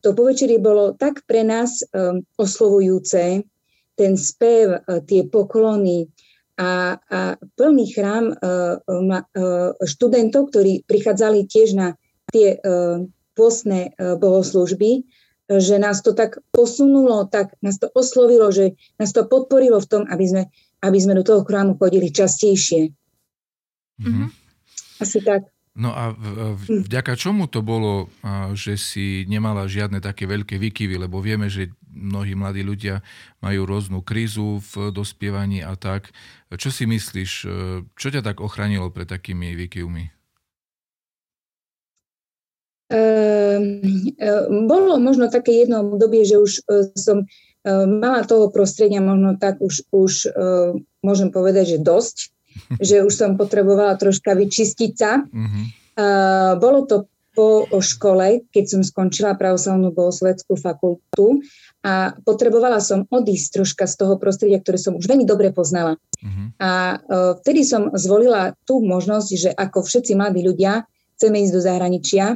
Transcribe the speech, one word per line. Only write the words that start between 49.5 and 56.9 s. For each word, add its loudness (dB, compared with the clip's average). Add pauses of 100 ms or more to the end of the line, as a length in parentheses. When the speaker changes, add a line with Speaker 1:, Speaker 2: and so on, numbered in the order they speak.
Speaker 1:
už, -6
už, 4 (140)
e, -4 (680)
môžem 0
povedať, 2
že 0
dosť, 0 (340)
Speaker 2:
<laughs> -8
Speaker 1:
že 4
už 2
som 0
potrebovala 2
troška 0
vyčistiť 0
sa. 0
Speaker 2:
Mhm. -6
Speaker 1:
E, -8 (540)
bolo 4
to 0 (240)